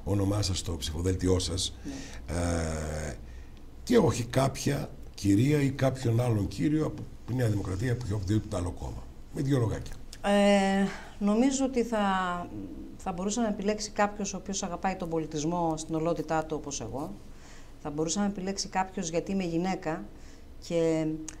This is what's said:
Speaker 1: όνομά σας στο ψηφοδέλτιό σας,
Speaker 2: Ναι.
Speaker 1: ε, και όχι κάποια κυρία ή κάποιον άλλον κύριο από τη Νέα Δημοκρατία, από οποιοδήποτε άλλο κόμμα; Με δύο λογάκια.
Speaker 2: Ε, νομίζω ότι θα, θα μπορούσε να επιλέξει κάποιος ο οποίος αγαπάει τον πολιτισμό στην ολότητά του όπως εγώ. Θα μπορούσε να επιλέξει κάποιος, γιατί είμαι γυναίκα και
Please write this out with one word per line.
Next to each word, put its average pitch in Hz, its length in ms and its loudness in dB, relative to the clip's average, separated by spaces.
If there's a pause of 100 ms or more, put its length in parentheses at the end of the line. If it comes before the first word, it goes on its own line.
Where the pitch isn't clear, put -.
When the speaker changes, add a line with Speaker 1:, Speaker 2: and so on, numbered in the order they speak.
Speaker 1:
όνομά 101 380 2
σας 92 160 0
στο 85 180 -4
ψηφοδέλτιό 90 640 2
σας, - 460 -2
Speaker 2:
Ναι. - 500 -8
Speaker 1:
ε, 78 800 -2 (640)
και 240 160 6
όχι 120 260 4
κάποια 135 640 0 (240)
κυρία 123 480 6
ή 135 80 4
κάποιον 127 500 2
άλλον 107 280 2
κύριο 151 380 2
από - 160 -6 (240)
τη 117 80 -2
Νέα 123 140 4
Δημοκρατία, 98 440 0
από - 120 -2
οποιοδήποτε 101 520 0
άλλο 87 140 -2
κόμμα; 65 320 -8 (320)
Με 156 80 -2
δύο 135 160 4
λογάκια. - 340 0 (300)
Speaker 2:
Ε, 202 640 6 (320)
νομίζω 247 460 4
ότι 247 180 2
θα, 226 200 2 (920)
θα 190 160 -6
μπορούσε 202 280 -2
να 226 80 2
επιλέξει 208 420 0
κάποιος 202 440 0
ο - 20 -6
οποίος 190 260 -4
αγαπάει 175 320 -2
τον 180 140 -4
πολιτισμό 160 680 0
στην 160 180 -4
ολότητά 160 500 0
του 156 140 -4
όπως 139 220 -8
εγώ. 127 320 -6 (680)
Θα 143 80 -6
μπορούσε 160 280 -2
να 202 60 2
επιλέξει 196 440 -2
κάποιος, 185 420 -2
γιατί 165 220 0
είμαι 196 120 2
γυναίκα 175 600 0 (640)
και 165 400 2 (340)